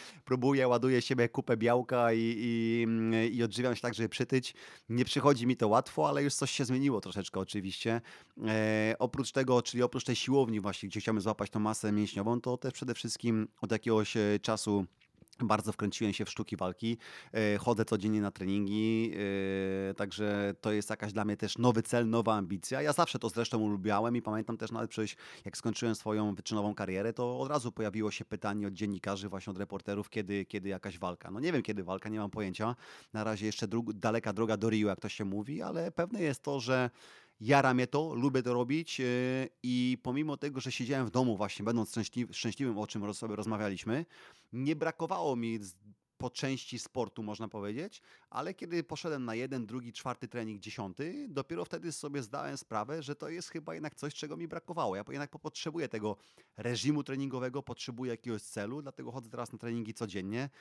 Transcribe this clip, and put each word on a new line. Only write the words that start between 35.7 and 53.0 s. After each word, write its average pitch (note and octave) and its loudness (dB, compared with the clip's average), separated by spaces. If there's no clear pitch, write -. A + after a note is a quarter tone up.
pewne G3 -2
jest D3 0
to, C#3 -2
że B2 2
jara C3 8
mnie B2 4
to, D3+ 0
lubię B2+ 4
to B2 2
robić, C3+ 0
e, C3 0
i B2 2
pomimo C#3+ 0
tego, C#3+ -4
że B2+ -4
siedziałem C3 0
w G2+ -6
domu B2 4
właśnie, G2+ -2
będąc A2+ 2
szczęśliw-, A2+ -2
szczęśliwym, A2+ -2
o G#2 -2
czym G#2 -6
roz-, G#2 -4
sobie G#2+ -6
rozmawialiśmy, G#2+ -2
nie C3+ 0
brakowało D#3+ -2
mi A2+ -2
z-, F#2 -14
po B2 -6
części C3 -6
sportu, A2+ -4
można G#2 -6
powiedzieć, G#2+ -8
ale D#3+ -6
kiedy E3+ -4
poszedłem D3+ -6
na A2+ -4
jeden, B2+ -4
drugi, A#2+ -8
czwarty A#2+ -8
trening, A2 -8
dziesiąty, C#3+ -8
dopiero E3 -4
wtedy E3 -8
sobie C#3 -6
zdałem C#3 -6
sprawę, B2+ -6